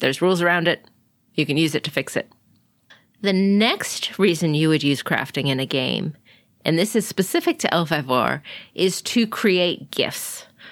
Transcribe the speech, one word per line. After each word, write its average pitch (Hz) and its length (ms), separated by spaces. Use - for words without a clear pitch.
There's 135 200
rules 180 220
around 175 260
it. - 180
You 151 120
can 139 100
use 156 180
it - 100
to 156 60
fix - 240
it. - 160
The 196 100
next 202 840
reason 170 360
you 156 140
would 156 140
use 143 200
crafting 139 460
in 135 100
a 131 80
game, 131 480
and 160 120
this 208 160
is 220 120
specific 330 540
to - 120
L 165 140
five 147 240
R, 127 320
is 185 280
to 233 240
create 180 640
gifts. - 540